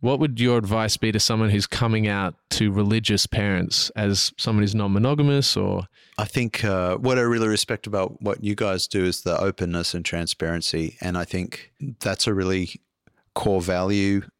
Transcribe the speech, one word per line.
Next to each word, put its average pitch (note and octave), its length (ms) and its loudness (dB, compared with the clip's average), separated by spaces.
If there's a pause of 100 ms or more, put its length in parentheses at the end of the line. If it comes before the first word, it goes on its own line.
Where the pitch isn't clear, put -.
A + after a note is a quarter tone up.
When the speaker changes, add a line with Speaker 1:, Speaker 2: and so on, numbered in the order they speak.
Speaker 1:
What C3 200 2
would C3+ 180 0
your A#2+ 200 4
advice A2 380 0
be A2+ 160 0
to G#2+ 60 0
someone A2 320 2
who's G2+ 160 2
coming A2 400 0
out G2+ 280 -2 (160)
to G#2+ 200 2
religious G#2 560 2
parents G2 720 0
as G2+ 400 0
someone G#2+ 260 2
who's G2+ 120 2
non-monogamous C3+ 840 2
or? F#2+ 320 -2 (300)
Speaker 2:
I G#2+ 80 -2
think, A#2+ 380 -2
uh, F#2 320 0
what B2+ 220 2
I B2 40 4
really A#2 260 2
respect G#2+ 380 -2
about G2+ 360 -2
what G#2 220 -4
you G2+ 100 -2
guys F#2+ 320 -2
do F#2+ 180 0
is F2+ 180 0
the F2 180 0
openness F2 540 -2
and F2 100 -6
transparency. E2 960 -4
And F2+ 180 -4
I E2+ 60 -4
think - 480 -8 (280)
that's - 280 -2
a G#2 60 0
really F#2 460 -2 (540)
core F#2+ 280 0
value G2 600 0 (180)